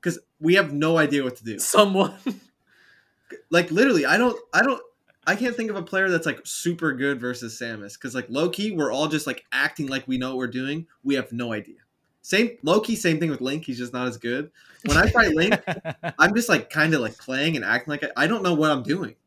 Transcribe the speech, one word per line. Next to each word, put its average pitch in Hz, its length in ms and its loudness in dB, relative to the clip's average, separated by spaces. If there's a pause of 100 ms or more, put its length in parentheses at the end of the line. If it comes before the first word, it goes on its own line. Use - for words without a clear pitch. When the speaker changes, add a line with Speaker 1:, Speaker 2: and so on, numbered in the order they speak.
Speaker 1:
'Cause 170 160 -2 (200)
we 160 160 4
have 165 200 2
no 160 240 2
idea 143 260 2
what 123 120 -4
to 107 80 -20
do. 107 140 -8
Speaker 2:
Someone. 196 540 4 (140)
<laughs> 214 140 -8 (1080)
Speaker 1:
Like, 170 220 2
literally, 190 340 4
I 160 120 4
don't, 240 200 2 (160)
I 185 80 6
don't, 254 180 0 (460)
I 185 80 2
can't 240 220 -2
think 226 140 -4
of 208 60 -4
a 180 60 -6
player 190 260 0
that's, 165 180 2
like, 147 180 -4
super 165 480 -2
good 131 280 -2
versus 120 400 -8
Samus. 110 380 -12
'Cause, 120 160 -12
like, 127 140 -4
low-key, 170 440 -2
we're 151 200 0
all 147 160 0
just, 151 180 -2
like, 127 240 -6
acting 139 380 -2
like 131 180 -4
we 131 100 -2
know 127 120 -4
what 131 80 -6
we're 127 100 -4
doing. 135 400 -6 (160)
We 139 140 0
have 127 160 -4
no 120 200 -6
idea. - 260 -10 (440)
Same, 226 280 0 (120)
low-key, 214 320 2
same 160 240 2
thing 165 120 0
with 127 100 -6
Link. 139 240 -4
He's 123 140 -8
just 123 140 -8
not 127 140 -4
as 117 100 -6
good. 127 360 -6 (320)
When 143 120 4
I 190 140 6
fight 208 240 4
Link, 180 200 4 (340)
Speaker 3:
<laughs> 160 320 -10
Speaker 1:
I'm 185 160 6
just, 233 120 0
like, 156 220 2
kinda, 156 300 2
like, 110 180 -6
playing 143 380 -2
and 117 80 -4
acting 117 260 0
like 147 140 -4
I, 139 200 -2
I - 40 2
don't 208 160 -2
know 180 100 2
what 156 160 4
I'm 135 140 0
doing. 165 320 -2 (100)